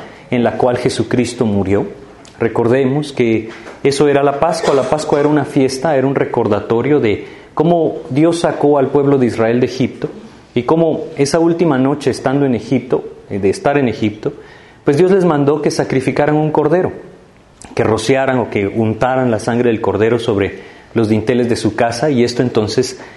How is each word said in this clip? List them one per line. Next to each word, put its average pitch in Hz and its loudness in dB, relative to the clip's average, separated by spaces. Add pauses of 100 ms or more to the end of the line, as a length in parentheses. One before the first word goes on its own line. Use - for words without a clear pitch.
(300)
en 120 2
la 110 0
cual 123 2
Jesucristo 120 -2
murió. 101 0 (400)
Recordemos 127 0
que 113 0 (340)
eso 139 2
era 143 2
la 139 0
Pascua. 165 0
La 135 4
Pascua 151 -2
era 147 2
una 147 2
fiesta, 139 0
era 131 2
un 139 -2
recordatorio 120 0
de 110 -2 (260)
cómo 160 0 (120)
Dios 165 2
sacó 147 2
al 131 2
pueblo 143 2
de 123 4
Israel 113 0
de 127 2
Egipto - -4 (460)
y 120 0
cómo 160 2 (140)
esa 143 2
última 170 2
noche 139 0
estando 135 0
en 123 0
Egipto, 131 -2 (260)
eh, 101 -6
de 98 0
estar 143 0
en 135 2
Egipto, 107 -4 (500)
pues 143 2
Dios 185 4
les 190 4
mandó 147 2
que 151 0
sacrificaran 147 0
un 151 0
cordero, 151 0 (840)
que 120 0
rociaran 131 2
o 107 -2
que 101 -2
untaran 113 0
la 107 2
sangre 120 0
del 107 0
cordero 107 2
sobre 98 -2 (340)
los 110 0
dinteles 117 0
de 113 0
su - -2
casa, 120 0
y 120 2
esto 120 0
entonces 117 -2 (180)